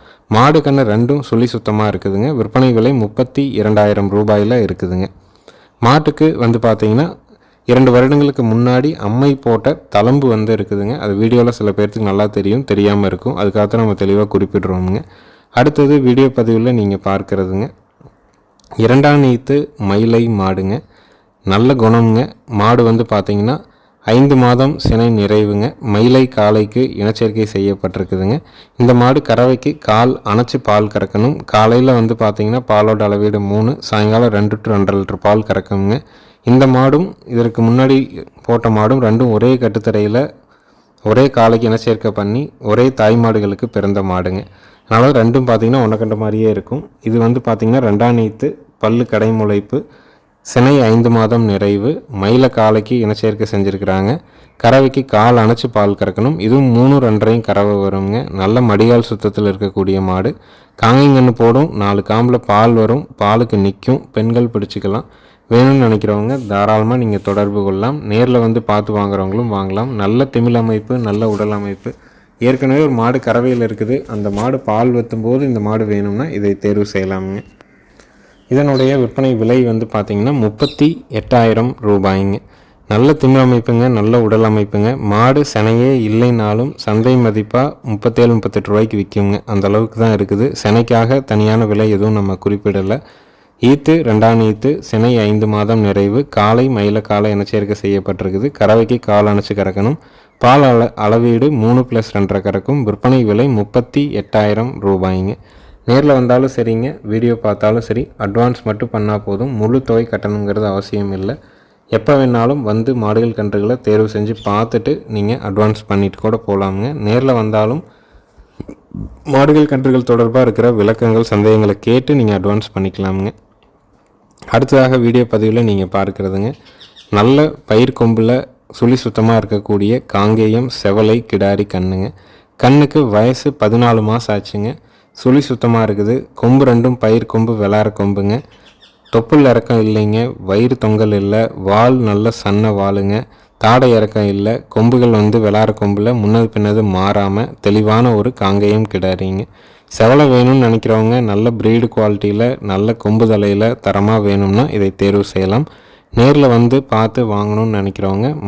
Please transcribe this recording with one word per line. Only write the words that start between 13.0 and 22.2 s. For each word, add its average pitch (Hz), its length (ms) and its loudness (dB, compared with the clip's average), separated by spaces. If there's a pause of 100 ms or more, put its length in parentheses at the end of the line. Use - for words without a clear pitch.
இருக்கும். 123 300 -6
அதுக்காகத்தான் 104 420 0
நம்ம 104 200 0
தெளிவா 101 200 2 (120)
குறிப்பிடுறோமுங்க. 95 680 -2 (580)
அடுத்தது 143 360 2 (120)
வீடியோ 131 300 4
பதிவுல 113 440 0
நீங்க 98 160 -2 (120)
பார்க்கிறதுங்க, 98 580 -2 (1160)
இரண்டாம் 143 480 4
ஈத்து 135 240 -2 (320)
மயிலை 117 340 2 (160)
மாடுங்க. 95 360 -2 (720)
நல்ல 110 280 2 (100)
குணம்ங்க. 113 380 4 (400)